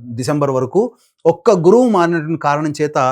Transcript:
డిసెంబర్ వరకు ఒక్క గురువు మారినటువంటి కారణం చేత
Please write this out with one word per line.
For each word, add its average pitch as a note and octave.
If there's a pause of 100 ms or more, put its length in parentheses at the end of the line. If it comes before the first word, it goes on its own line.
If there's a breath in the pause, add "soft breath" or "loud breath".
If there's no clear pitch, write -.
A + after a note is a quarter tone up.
(160)
డిసెంబర్ C#3+
వరకు C3 (440 soft breath)
ఒక్క E3 (140)
గురువు A#3+
మారినటువంటి E3+
కారణం D3+
చేత D3 (140)